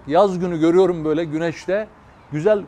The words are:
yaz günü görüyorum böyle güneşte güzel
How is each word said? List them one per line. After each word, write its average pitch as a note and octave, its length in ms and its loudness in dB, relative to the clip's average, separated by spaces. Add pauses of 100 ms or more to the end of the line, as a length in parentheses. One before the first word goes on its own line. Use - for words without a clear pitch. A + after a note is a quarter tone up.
yaz F3+ 320 2
günü E3+ 220 -4
görüyorum E3+ 440 2
böyle D#3 200 -2
güneşte E3+ 640 -6 (440)
güzel F#3 360 0